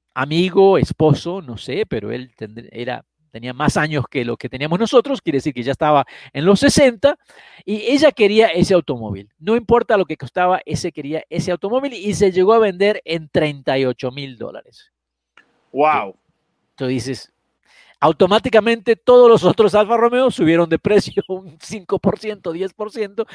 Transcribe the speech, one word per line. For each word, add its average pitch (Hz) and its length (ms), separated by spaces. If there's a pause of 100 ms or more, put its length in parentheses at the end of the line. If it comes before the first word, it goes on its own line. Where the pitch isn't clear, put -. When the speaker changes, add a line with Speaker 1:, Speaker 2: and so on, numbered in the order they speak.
(140)
Speaker 1:
amigo, 175 640
esposo, 156 640
no 120 160
sé, 165 280
pero 107 240
él 127 240
tendr-, 110 380
era, 120 320 (260)
tenía 120 220
más 139 240
años 151 340
que 127 140
lo 117 140
que 135 100
teníamos 156 300
nosotros, 240 420
quiere 151 160
decir 135 160
que 123 100
ya 127 100
estaba 147 340 (260)
en 143 140
los 196 140
sesenta, 277 580 (480)
y 214 260
ella 285 180
quería 214 360
ese 175 260
automóvil. 113 560 (100)
No 180 160
importa 233 440
lo 185 80
que 156 100
costaba, 180 480
ese 165 280
quería 151 360
ese 170 240
automóvil, 254 400
y 202 220
se 190 180
llegó 185 220
a 233 40
vender 202 460
en 160 240
treinta 143 500
y 135 60
ocho 127 260
mil 135 280
dólares. - 520 (800)
Speaker 2:
Wow. 131 440 (580)
Speaker 1:
Tú 135 120
dices, 127 420 (720)
automáticamente 220 960
todos 247 340
los 208 140
otros 185 320
Alfa 214 200
Romeo 240 360
subieron 170 360
de 160 120
precio 202 440
<laughs> - 40
un 185 320
cinco 196 400
por - 180
ciento, 208 320
diez 185 240
por 214 160
ciento, 208 440